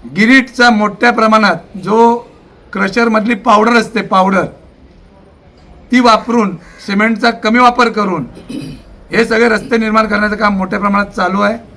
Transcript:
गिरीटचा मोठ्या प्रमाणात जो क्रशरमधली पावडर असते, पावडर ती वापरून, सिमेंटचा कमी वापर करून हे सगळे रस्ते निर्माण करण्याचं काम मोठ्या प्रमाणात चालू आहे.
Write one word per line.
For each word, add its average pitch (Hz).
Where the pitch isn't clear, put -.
गिरीटचा 240
मोठ्या 208
प्रमाणात 220
जो 226
क्रशरमधली 220
पावडर 233
असते, 220
पावडर 190
ती 247
वापरून, 226
सिमेंटचा 220
कमी 226
वापर 247
करून 185
हे 220
सगळे 226
रस्ते 220
निर्माण 220
करण्याचं 208
काम 208
मोठ्या 190
प्रमाणात 202
चालू 208
आहे. 214